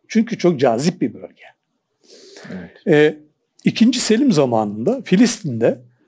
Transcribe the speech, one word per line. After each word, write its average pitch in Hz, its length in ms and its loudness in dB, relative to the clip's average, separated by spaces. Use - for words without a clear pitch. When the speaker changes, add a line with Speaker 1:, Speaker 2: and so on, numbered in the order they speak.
Speaker 1:
Çünkü 233 300 -2
çok 175 220 0
cazip 135 420 0
bir 117 120 -4
bölge. - 300 -20
Speaker 2:
Evet. 180 340 -18
Speaker 1:
Ee, 151 320 4
ikinci 233 360 2
Selim 233 320 2
zamanında 123 720 0
Filistin'de 180 800 0